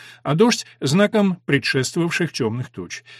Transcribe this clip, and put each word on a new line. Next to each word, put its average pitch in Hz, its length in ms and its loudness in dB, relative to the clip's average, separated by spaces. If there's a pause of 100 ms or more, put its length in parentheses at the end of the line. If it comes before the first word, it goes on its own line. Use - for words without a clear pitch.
(240)
а 135 100 -2
дождь — 220 320 2 (160)
знаком 196 640 2
предшествовавших 147 840 -2
тёмных 120 380 -4
туч. - 340 -14 (160)